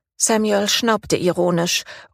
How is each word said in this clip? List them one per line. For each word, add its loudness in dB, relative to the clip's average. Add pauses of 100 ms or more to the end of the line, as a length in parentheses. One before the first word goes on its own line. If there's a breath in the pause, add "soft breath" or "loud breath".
(160)
Samuel 0
schnaubte 0
ironisch 0 (320 loud breath)